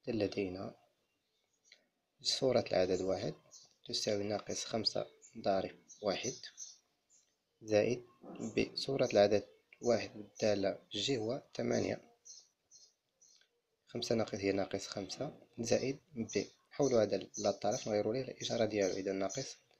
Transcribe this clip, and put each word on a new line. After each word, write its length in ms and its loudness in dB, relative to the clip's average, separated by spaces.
إذا 180 0
لدينا 500 -4
صورة 500 2
العدد 300 4
واحد 320 -2
تساوي 380 -2
ناقص 420 -4
خمسة 420 -2
ضارب 420 0
واحد، 320 -2
زائد 440 2
ب، 360 -2
صورة 380 0
العدد 340 6
واحد 320 2
بالدالة 680 0
جي 260 0
هو 260 -2
ثمانية، 460 0
خمسة 280 -2
ناقص 200 0
هي 160 2
ناقص 360 0
خمسة 520 -8
زائد 400 0
ب، 300 -2
نحولو 260 2
هذا 200 4
للطرف 680 -2
نغيرو 260 2
ليه 80 0
الإشارة 440 -2
ديالو، 280 2
إذا 180 -2
ناقص 460 -4